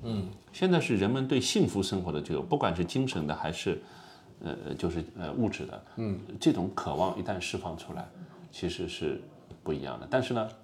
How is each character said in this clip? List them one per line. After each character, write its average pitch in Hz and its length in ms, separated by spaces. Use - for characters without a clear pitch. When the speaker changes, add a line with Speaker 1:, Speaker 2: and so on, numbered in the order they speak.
Speaker 1:
嗯。 104 260
Speaker 2:
现 185 180
在 170 80
是 - 160
人 98 140
们 131 180
对 131 120
幸 185 280
福 95 160
生 95 180
活 87 100
的 73 100
追 78 140
求， 65 60
不 147 160
管 95 180
是 87 100
精 131 220
神 82 200
的 76 80
还 80 160
是， - 300
呃， 71 320
就 87 140
是， 82 140
呃， 82 160
物 113 160
质 - 160
的。 - 180
Speaker 1:
嗯。 104 220
Speaker 2:
这 156 140
种 92 200
渴 - 220
望 90 240
一 90 40
旦 95 160
释 - 180
放 82 200
出 - 160
来， - 140
其 - 180
实 85 180
是 71 340
不 80 100
一 67 80
样 69 180
的。 - 100
但 131 120
是 127 120
呢， 110 140